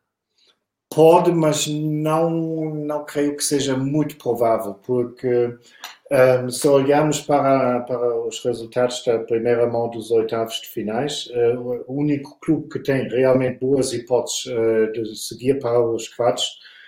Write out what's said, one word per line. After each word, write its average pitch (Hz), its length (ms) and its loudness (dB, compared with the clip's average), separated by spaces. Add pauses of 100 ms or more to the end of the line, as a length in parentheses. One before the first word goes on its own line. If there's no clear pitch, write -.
(920)
Pode, 170 380 6
mas 156 380 2
não, 151 600 0 (460)
não 147 300 -6
creio 143 320 -2
que - 80 -6
seja 135 320 0
muito 143 400 -2
provável, 113 580 -2 (100)
porque, 120 720 -2 (540)
ahm, 127 400 4
se 123 160 0
olharmos 143 540 4
para, 135 640 2
para 120 440 -2
os - 180 -8
resultados 123 600 -2
da 113 160 2
primeira 117 480 2
mão 117 200 -2
dos 113 220 -10
oitavos 113 500 0
de - 80 -18
finais, 113 640 -6
eh, 120 240 2
o, 123 300 -8
o 131 80 -8
único 143 460 -4
clube - 280 -2
que 123 120 -8
tem 131 280 -2
realmente 127 520 2
boas 131 320 0
hipóteses, - 560 -4
eh, 113 420 2
de 110 260 -8
seguir 127 440 -4
para 120 200 0
os 113 280 -2
quartos, - 500 -2 (280)